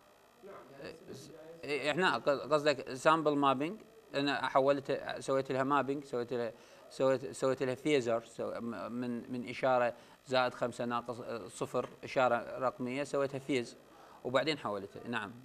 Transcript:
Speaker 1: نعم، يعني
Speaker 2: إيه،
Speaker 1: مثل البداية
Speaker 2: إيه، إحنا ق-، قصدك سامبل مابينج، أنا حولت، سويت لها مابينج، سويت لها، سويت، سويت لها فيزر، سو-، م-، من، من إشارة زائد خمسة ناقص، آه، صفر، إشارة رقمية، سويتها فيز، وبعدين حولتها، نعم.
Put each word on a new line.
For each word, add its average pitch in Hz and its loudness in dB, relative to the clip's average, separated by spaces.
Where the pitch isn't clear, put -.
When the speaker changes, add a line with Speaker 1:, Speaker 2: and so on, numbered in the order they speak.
Speaker 1:
نعم، 190 -16
يعني 139 -14
Speaker 2:
إيه، - -12
Speaker 1:
مثل - -16
البداية - -6
Speaker 2:
إيه، 147 0
إحنا 151 2
ق-، 131 0
قصدك 143 2
سامبل 151 4
مابينج، 143 2
أنا 139 0
حولت، 139 2
سويت 135 0
لها 131 2
مابينج، 139 0
سويت 120 -4
لها، 120 -2
سويت، 131 2
سويت 135 0
لها 127 0
فيزر، 120 2
سو-، 104 -6
م-، 107 -6
من، 120 -6
من 123 -6
إشارة 123 2
زائد 127 2
خمسة 123 -2
ناقص، 120 -4
آه، 110 -8
صفر، 127 -4
إشارة 123 2
رقمية، 127 -2
سويتها 139 0
فيز، 127 -2
وبعدين 135 2
حولتها، 104 -6
نعم. 113 -6